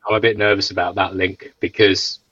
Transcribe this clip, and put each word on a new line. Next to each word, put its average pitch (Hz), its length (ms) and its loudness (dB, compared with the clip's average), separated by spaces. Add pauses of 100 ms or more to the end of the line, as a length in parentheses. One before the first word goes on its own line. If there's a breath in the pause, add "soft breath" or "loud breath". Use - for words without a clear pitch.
I'm 107 60 2
a 110 40 2
bit 110 180 2
nervous 101 340 2
about 90 240 -2
that 95 200 0
link 92 440 -4
because, - 600 0 (120)